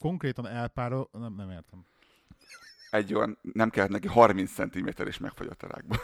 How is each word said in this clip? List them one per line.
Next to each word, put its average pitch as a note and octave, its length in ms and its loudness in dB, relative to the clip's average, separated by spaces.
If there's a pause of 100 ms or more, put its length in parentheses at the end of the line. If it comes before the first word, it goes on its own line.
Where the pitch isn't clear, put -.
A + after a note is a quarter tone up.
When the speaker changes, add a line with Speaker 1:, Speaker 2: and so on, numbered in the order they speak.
Speaker 1:
konkrétan D3 460 -4
elpárol-, A#2+ 680 -4
nem, A2+ 220 -10
nem G2 160 -10
értem. F2+ 340 -16 (1040)
Speaker 2:
Egy G#2+ 240 0
olyan, G#2+ 280 0
nem A2 280 0
kellett G2 200 2
neki G2+ 180 -4
harminc G2 440 8
centiméter, - 540 -4
és - 120 -8
megfagyott - 440 -10
a - 40 -14
rákba - 360 -6